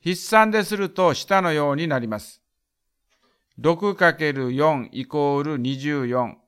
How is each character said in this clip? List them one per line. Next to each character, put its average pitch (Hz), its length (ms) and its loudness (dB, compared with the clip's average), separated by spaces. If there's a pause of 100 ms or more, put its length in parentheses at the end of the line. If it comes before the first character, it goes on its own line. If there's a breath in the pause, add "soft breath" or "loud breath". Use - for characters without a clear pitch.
筆 180 140 -2
算 220 360 4
で 214 120 2
す 208 120 -4
る 196 140 -2
と 175 240 2
下 196 280 0
の 170 120 0
よ 147 180 0
う 139 40 0
に 165 120 -4
な 139 100 -2
り 117 100 -4
ま 107 120 -6
す。 - 220 -20 (1160)
六 170 380 0
か 170 200 4
け 151 180 -2
る 127 200 -4
四 143 380 0
イ 123 140 -8
コ 143 320 0
ー 143 60 -2
ル 151 140 -4
二 131 200 -4
十 139 300 -4
四。 123 300 -4 (100)